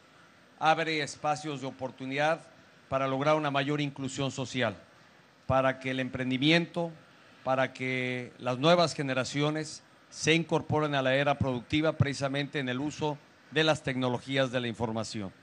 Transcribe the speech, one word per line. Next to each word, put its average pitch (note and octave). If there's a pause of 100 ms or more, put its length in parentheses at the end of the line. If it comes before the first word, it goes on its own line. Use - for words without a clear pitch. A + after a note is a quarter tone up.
(580)
abre D#3+
espacios D3
de C3
oportunidad C3+ (480)
para C3+
lograr C#3
una D3+
mayor C#3
inclusión C#3
social, A#2+ (680)
para C3
que C3
el C3
emprendimiento, C#3 (520)
para C3
que B2+
las B2
nuevas E3
generaciones D3 (280)
se -
incorporen D3+
a C3+
la C3
era C#3+
productiva D3+
precisamente C#3
en C3
el B2
uso D3 (340)
de D3+
las D3+
tecnologías B2+
de B2+
la A#2+
información. A2 (100)